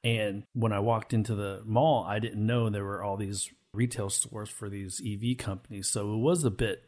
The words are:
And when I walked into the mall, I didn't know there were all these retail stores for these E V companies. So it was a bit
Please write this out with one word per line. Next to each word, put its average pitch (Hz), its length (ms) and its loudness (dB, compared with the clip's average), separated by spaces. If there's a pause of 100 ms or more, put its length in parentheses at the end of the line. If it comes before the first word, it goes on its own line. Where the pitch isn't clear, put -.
And 107 420 0 (100)
when 113 180 2
I 101 80 0
walked 113 340 2
into 110 220 2
the 98 300 -4
mall, 120 420 4
I 104 120 0
didn't 107 260 0
know 117 240 4
there 101 160 -2
were 98 180 -4
all 101 140 -2
these 101 340 -4 (220)
retail 110 360 0
stores - 400 -2
for 107 200 -10
these 98 320 -8
E 104 160 -4
V 117 180 0
companies. 98 540 -6
So 104 240 0
it 110 60 0
was 156 260 4
a 120 40 4
bit 101 380 0